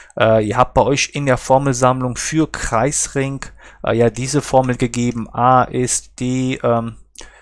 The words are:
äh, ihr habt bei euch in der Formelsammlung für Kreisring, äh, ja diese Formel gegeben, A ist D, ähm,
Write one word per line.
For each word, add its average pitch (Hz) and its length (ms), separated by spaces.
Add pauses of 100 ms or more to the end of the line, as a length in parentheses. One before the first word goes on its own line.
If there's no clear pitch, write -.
(180)
äh, 110 260
ihr 104 120
habt - 180
bei 127 80
euch 135 320
in 143 120
der 127 120
Formelsammlung 127 800
für 156 340
Kreisring, 135 960 (420)
äh, 113 100
ja 117 140
diese 131 320
Formel 131 340
gegeben, 120 560
A 127 300
ist - 560
D, 127 440
ähm, 117 340 (460)